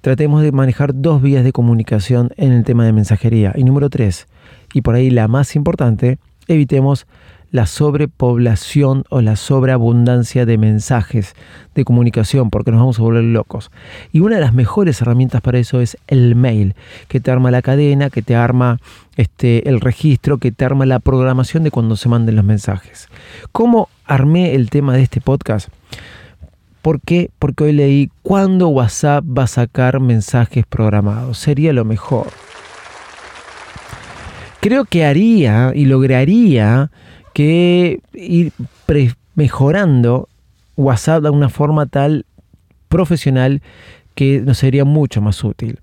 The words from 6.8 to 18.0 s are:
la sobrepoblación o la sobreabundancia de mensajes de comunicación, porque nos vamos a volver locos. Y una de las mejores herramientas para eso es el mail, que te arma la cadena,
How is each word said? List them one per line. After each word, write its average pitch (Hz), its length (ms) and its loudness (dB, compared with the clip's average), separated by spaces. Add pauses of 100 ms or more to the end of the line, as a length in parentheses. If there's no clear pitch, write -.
la 120 140 0
sobrepoblación 135 1400 0
o 131 120 0
la 110 140 2
sobreabundancia 123 1080 0
de 113 120 0
mensajes 107 800 -2 (380)
de 143 100 -2
comunicación, 120 640 0
porque 107 220 -4
nos 113 80 4
vamos 120 200 0
a - 20 0
volver 113 220 0
locos. 113 480 -4 (400)
Y 156 80 2
una 214 160 2
de 185 60 0
las 123 120 2
mejores 131 480 0
herramientas 120 400 0
para 123 180 -2
eso 123 220 -2
es - 160 -6 (100)
el 123 280 4
mail, 110 400 0 (320)
que 135 120 -4
te 127 120 -2
arma 127 200 2
la 123 100 2
cadena, 139 480 0